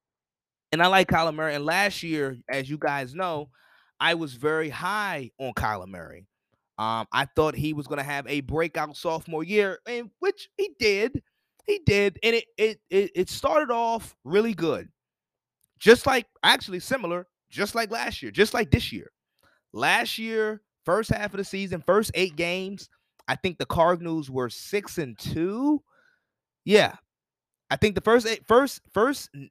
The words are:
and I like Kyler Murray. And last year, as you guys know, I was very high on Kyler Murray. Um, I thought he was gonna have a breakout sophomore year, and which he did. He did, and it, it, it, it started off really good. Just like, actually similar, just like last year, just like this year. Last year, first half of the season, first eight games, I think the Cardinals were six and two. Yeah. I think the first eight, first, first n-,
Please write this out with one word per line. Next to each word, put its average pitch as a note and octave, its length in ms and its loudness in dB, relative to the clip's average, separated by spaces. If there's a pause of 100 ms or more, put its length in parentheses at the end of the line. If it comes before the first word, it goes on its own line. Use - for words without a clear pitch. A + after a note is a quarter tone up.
(720)
and D#3+ 100 0
I F3+ 60 6
like F#3+ 220 4
Kyler D#3+ 260 2
Murray. D#3 180 -2
And D3 120 -4
last F#3 360 0
year, D3 360 -4 (120)
as C3+ 180 -4
you D3+ 120 -8
guys C#3+ 340 -4
know, D#3+ 360 -6 (500)
I E3 140 4
was D#3+ 200 -4
very D3+ 360 0
high F3 680 -6
on C3 140 -6
Kyler G#2 340 -4
Murray. F2 400 -16 (500)
Um, A2 340 -2
I C3+ 140 0 (100)
thought D#3 200 2
he D3+ 180 -4
was C#3+ 140 -8
gonna C#3+ 160 -6
have C#3+ 240 -6
a C#3+ 140 -2
breakout D3+ 540 -4
sophomore D#3+ 480 -6
year, F#3+ 440 0
and A#3+ 320 -10
which - 280 -4 (100)
he G4+ 220 -4
did. G#3+ 440 0 (420)
He G#4 180 -2
did, G3+ 380 2
and A#3 140 2
it, A3+ 100 -2 (120)
it, A3 220 0 (120)
it, - 240 2
it F3+ 140 0
started D4 440 0
off A3+ 500 -4
really G#3 300 2
good. C#3+ 340 -2 (920)
Just A#3 260 8
like, C4 220 2 (160)
actually G3 360 2
similar, F3+ 460 -4 (240)
just G3+ 240 -4
like A3+ 160 -2
last G#3+ 320 -6
year, G#2+ 100 -10
just F#3+ 220 4
like A#3 160 0
this - 240 4
year. - 180 -14 (600)
Last F3+ 440 0
year, A3 440 -4 (240)
first G3+ 240 0
half G#3 240 -2
of F#3+ 60 -8
the G3 40 -6
season, F#3 420 -6
first G3+ 280 4
eight F3 220 0
games, F#3 520 -6 (400)
I C3 80 -2
think F3+ 220 -4
the C3+ 80 -4
Cardinals E3 640 2
were C3 200 -2
six - 480 -6
and B2+ 200 -6
two. A#3 640 0 (840)
Yeah. F#3 300 6 (760)
I C3+ 60 2
think G#3 200 2
the F#3 60 -2
first A3+ 260 6
eight, A3+ 200 -4
first, B3 340 4 (120)
first B3+ 420 2
n-, C#3 160 -14